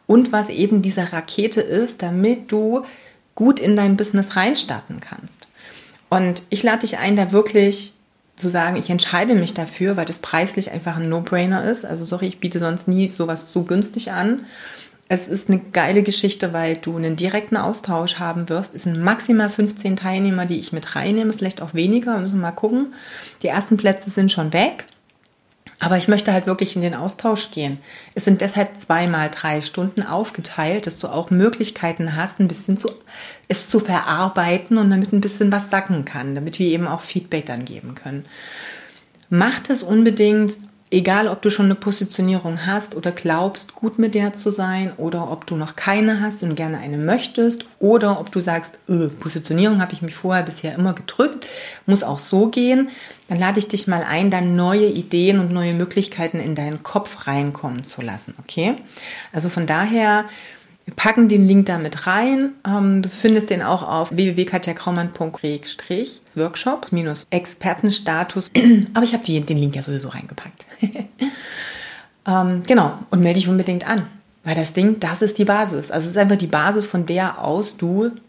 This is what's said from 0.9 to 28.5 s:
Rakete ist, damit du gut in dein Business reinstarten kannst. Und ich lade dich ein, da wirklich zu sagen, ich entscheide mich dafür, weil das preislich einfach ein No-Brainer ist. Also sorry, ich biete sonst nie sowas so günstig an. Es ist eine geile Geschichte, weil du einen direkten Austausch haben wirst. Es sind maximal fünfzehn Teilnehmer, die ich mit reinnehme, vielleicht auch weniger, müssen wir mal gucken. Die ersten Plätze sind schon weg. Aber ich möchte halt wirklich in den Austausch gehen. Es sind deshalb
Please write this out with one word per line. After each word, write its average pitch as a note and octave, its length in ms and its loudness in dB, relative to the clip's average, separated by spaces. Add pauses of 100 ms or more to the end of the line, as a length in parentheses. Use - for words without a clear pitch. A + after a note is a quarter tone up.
Rakete G#3 480 -2
ist, A#3 400 -2
damit F#3+ 500 0
du A3 320 0 (540)
gut C4+ 220 4
in G#3 160 4
dein G3+ 220 4
Business G3+ 400 0
reinstarten G3 640 -2
kannst. - 480 -18 (580)
Und F3+ 420 0
ich G#3 140 -2
lade A#3 240 2
dich - 120 -4
ein, G3 180 2
da F#3+ 160 2
wirklich G3+ 580 4 (460)
zu F#3 100 -4
sagen, F3 300 0
ich F3+ 120 -4
entscheide F3+ 460 2
mich F3 180 2
dafür, F3+ 440 -2
weil E3 80 -2
das E3 140 -8
preislich F#3+ 520 -2
einfach E3+ 240 -6
ein E3 140 -4
No-Brainer F3 560 0
ist. A#3+ 180 -2
Also E3 220 -8
sorry, F3+ 220 -4
ich F#3 120 -10
biete F3 200 -4
sonst E3+ 280 -4
nie F#3 220 2
sowas E3 440 -6
so F3+ 100 0
günstig G3+ 500 -2
an. G#3 320 -2 (640)
Es F3+ 180 -2
ist F#3+ 220 -2
eine F#3+ 100 4
geile F3+ 420 2
Geschichte, G3 520 0
weil E3 240 -2
du E3 180 -6
einen D#3+ 220 -2
direkten G#3 400 -2
Austausch F3 640 -2
haben E3+ 280 -4
wirst. F3 260 -4
Es - 100 -10
sind E3 200 -2
maximal G#3+ 460 2
fünfzehn G#3 480 -2
Teilnehmer, F#3+ 480 0
die E3+ 160 -2
ich - 100 -12
mit D#3+ 240 -6
reinnehme, G#3+ 380 0
vielleicht F#3+ 280 -6
auch D#3 120 -10
weniger, A3 460 2
müssen G3 180 -2
wir F3+ 60 0
mal E3+ 80 -4
gucken. B3 420 -2 (480)
Die F3+ 60 -2
ersten F#3 280 0
Plätze G3 360 2
sind G3 200 4
schon D#3 220 -2
weg. A3+ 320 0 (960)
Aber F3 160 2
ich F3 100 -2
möchte G#3 240 4
halt F#3 160 0
wirklich F#3+ 300 -2
in F3 40 -2
den F3 140 -2
Austausch G3+ 560 -4
gehen. C#3+ 280 -4 (340)
Es F#3+ 100 -4
sind F#3+ 160 6
deshalb G3+ 400 -2